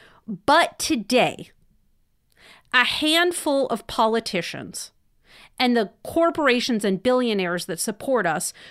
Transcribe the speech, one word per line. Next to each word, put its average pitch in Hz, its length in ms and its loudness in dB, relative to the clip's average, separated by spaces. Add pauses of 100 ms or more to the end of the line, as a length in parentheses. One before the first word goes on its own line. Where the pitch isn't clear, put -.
(460)
But 302 320 4
today, 226 720 0 (1200)
a 247 120 4
handful 311 840 0
of - 220 -6
politicians 220 1040 -4 (640)
and 247 180 2
the 208 140 0 (140)
corporations 254 800 0
and 190 180 0
billionaires 208 640 0
that 165 140 -8
support 233 440 -2
us 165 280 -2 (180)